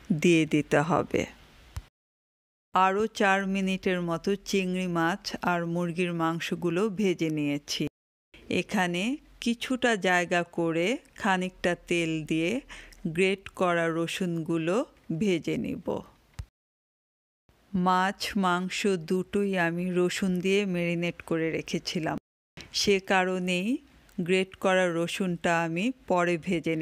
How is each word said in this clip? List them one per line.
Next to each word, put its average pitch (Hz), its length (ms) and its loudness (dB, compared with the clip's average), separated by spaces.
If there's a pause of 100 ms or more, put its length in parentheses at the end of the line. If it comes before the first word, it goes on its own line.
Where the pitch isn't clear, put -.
(220)
দিয়ে 170 200 8 (100)
দিতে 151 360 4
হবে। - 340 0 (1500)
আরও 190 280 4 (180)
চার 196 200 4 (140)
মিনিটের 190 540 0
মতো 165 220 -2 (200)
চিংড়ি 185 380 0 (100)
মাছ 170 240 0 (300)
আর 170 80 0 (140)
মুরগির 175 380 -2 (100)
মাংসগুলো 165 600 -2 (180)
ভেজে 170 380 0
নিয়েছি। 147 460 -4 (760)
এখানে 175 420 -2 (420)
কিছুটা 240 460 0 (180)
জায়গা 175 340 2 (160)
করে 165 280 0 (340)
খানিকটা 185 520 0 (160)
তেল 170 220 0 (200)
দিয়ে 165 200 2 (640)
গ্রেট 190 300 0 (160)
করা 170 240 2 (140)
রসুনগুলো 165 760 -2 (460)
ভেজে 165 440 0
নিব। - 220 -8 (1900)
মাছ, 185 480 2 (240)
মাংস 180 340 0 (300)
দুটোই 190 420 0 (160)
আমি 170 180 -2 (160)
রসুন 180 320 0 (120)
দিয়ে 190 160 4 (140)
ম্যারিনেট 170 440 -2 (100)
করে 160 180 0 (100)
রেখেছিলাম, 160 600 -4 (640)
সে 202 160 4 (160)
কারণেই 185 540 0 (520)
গ্রেট 185 320 0 (140)
করা 185 200 4 (140)
রসুনটা 175 540 0 (140)
আমি 165 180 -2 (260)
পরে 175 240 2 (120)
ভেজে 165 360 0